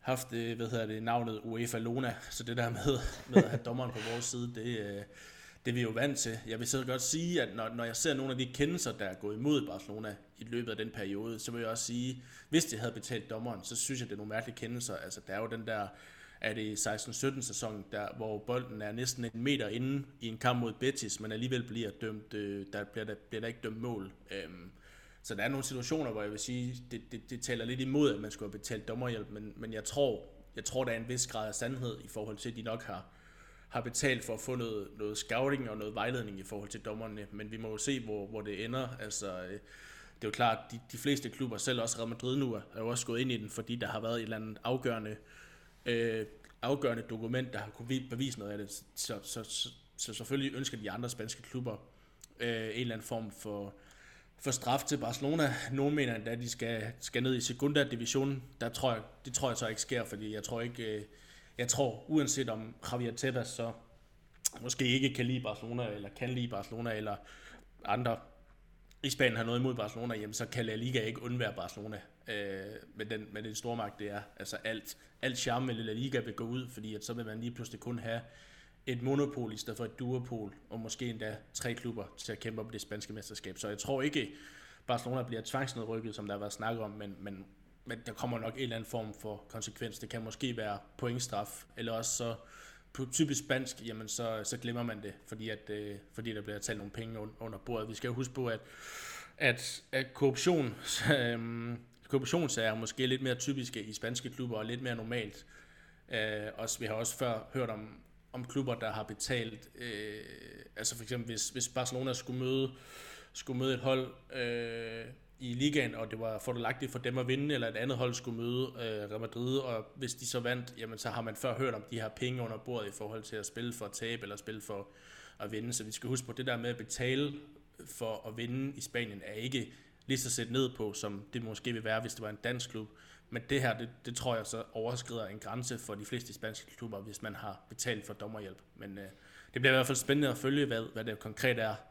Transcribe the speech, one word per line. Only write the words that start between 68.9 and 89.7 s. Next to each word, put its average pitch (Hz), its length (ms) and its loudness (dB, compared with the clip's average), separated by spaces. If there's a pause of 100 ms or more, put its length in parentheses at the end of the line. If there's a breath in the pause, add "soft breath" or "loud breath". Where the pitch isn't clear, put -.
i 135 80 2
Spanien 123 260 6
har 113 80 4
noget 117 140 4
imod 127 160 4
Barcelona, 113 400 0
jamen, 107 200 -4
så 113 120 0
kan 117 200 0
La 110 80 0
Liga 120 260 2
ikke 113 220 0
undvære 120 340 2
Barcelona, 101 440 -6 (280)
øh, 98 360 -2 (300)
med 107 120 -2
den, 107 260 -2
med 107 100 -4
den 110 120 -4
stormagt, 113 440 -2
det 104 120 -2
er. 101 100 -2 (160)
Altså, - 280 -6
alt, 110 320 -4 (260 soft breath)
alt 127 160 2
charme 123 380 2
ved 113 80 -2
La 110 80 0
Liga 127 280 2
vil 113 140 -2
gå 117 100 -2
ud, 123 240 -2
fordi 107 260 -6
at 104 100 -6
så 120 80 -2
vil 117 120 -2
man 110 160 -4
lige 117 100 0
pludselig 117 300 -8
kun 120 180 -2
have 113 220 0 (640 soft breath)
et 123 160 0
monopol 135 500 4
i 107 40 -8
stedet 107 200 -4
for 120 80 -2
et - 140 -6
duopol, 123 560 -2 (160)
og 113 100 -4
måske 120 300 -2
endda 110 260 -2 (180)
tre 120 200 0
klubber 113 300 -4 (140)
til - 140 -4
at 104 80 -6
kæmpe 113 200 -4
om 113 100 -6
det 113 100 -6
spanske 107 320 -6
mesterskab. 101 460 -8
Så 110 100 -2
jeg 104 100 -2
tror 135 240 2
ikke, 143 280 2 (560 loud breath)
Barcelona 123 360 2
bliver 117 220 -2
tvangsnedrykket, 113 720 -2
som 104 120 -6
der 101 80 -2
har 101 40 -2
været 104 140 -2
snak 113 260 0
om, 107 120 -2
men, 104 300 -8
men, 98 260 -8 (380)
men 117 220 -6
der 113 60 -6
kommer 120 260 0
nok 113 180 -2
en 135 60 -4
eller 117 140 -2
anden 110 140 -6
form 110 300 -2
for 104 280 -6
konsekvens. 110 500 -6